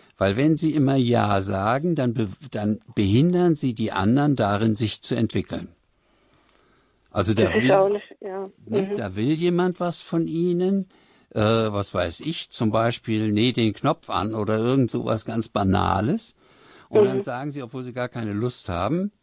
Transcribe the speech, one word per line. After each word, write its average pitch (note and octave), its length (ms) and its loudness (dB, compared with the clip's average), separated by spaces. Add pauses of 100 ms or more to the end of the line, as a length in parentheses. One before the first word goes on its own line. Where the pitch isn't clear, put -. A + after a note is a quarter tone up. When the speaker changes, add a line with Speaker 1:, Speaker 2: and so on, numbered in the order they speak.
(160)
Speaker 1:
Weil G2 200 2
wenn D3+ 200 2
Sie D#3 180 0
immer C#3 220 2
Ja A2+ 460 2
sagen, A2 540 0
dann B2 180 0
be-, A2 140 -2 (240)
dann G#2+ 280 -2 (140)
behindern E3 640 4
Sie B2+ 180 -2
die G#2+ 180 -2
anderen C3 440 2
darin, G#2+ 400 2
sich A2 260 -4
zu - 140 -4
entwickeln. F#2 520 -2 (1400)
Also G2+ 240 0
da G#2 100 4
Speaker 2:
Das F#2 120 2
ist A2 60 4
Speaker 1:
will, B2+ 100 4
Speaker 2:
auch G3 180 6
nicht, G#3 300 -4
ja. F#3+ 280 -8 (180)
Speaker 1:
ne, G#3+ 160 0
Speaker 2:
Mhm. G3 140 -4
Speaker 1:
da G2 200 -6
will A#2 160 0
jemand F3 480 0
was F3 200 -4
von E3 260 -2
Ihnen, F3+ 600 0 (460)
äh, A2+ 60 0
was G#2+ 520 0
weiß F2 280 -2
ich, - 300 -6
zum A2+ 200 -2
Beispiel, A2 640 0
näh A2+ 200 2
den A2 220 0
Knopf - 340 -4
an G#2 260 -4
oder G#2+ 220 -2
irgend B2 340 2
sowas A#2 360 -4
ganz A#2 220 -4
Banales. G2 840 0 (540)
Und G#4+ 140 4
Speaker 2:
Mhm. G4 60 4
Speaker 1:
dann F#4+ 140 -2
sagen C3 280 -6
Sie, C#3 120 -10
obwohl B2+ 200 -10
Sie B2 100 -10
gar B2 160 -4
keine A2 240 -6
Lust A2+ 380 -4
haben, C3+ 420 -2 (100)